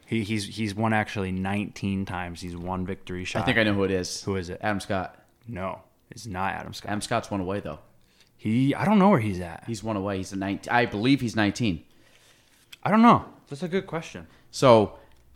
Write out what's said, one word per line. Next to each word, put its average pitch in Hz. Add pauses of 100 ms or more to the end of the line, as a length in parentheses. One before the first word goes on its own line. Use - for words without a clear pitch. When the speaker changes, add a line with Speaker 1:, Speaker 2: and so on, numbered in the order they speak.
Speaker 1:
He, 110
he's, 101
he's 98
won 110
actually 101
nineteen 98
times. 90
He's 87
one 90
victory 92
Speaker 2:
I 92
Speaker 1:
shot. 90
Speaker 2:
think 113
I 113
know 104
who 98
it 95
is. 90
Speaker 1:
Who 98
is 87
it? 90
Speaker 2:
Adam 104
Scott. 92 (300)
Speaker 1:
No, 95 (300)
it's -
not 92
Adam 80
Scott. -
Speaker 2:
Adam 104
Scott's -
one 101
away, 95
though. 76 (580)
Speaker 1:
He, 127
I 135
don't 208
know 190
where 165
he's 98
at. 85
Speaker 2:
He's 110
one 110
away. 98
He's 95
a 98
nineteen. 95
I 120
believe 117
he's 110
nineteen. 104 (960)
Speaker 1:
I 139
don't 220
know. 214 (240)
That's 143
a 180
good 180
question. 156 (240)
Speaker 2:
So, 113 (380)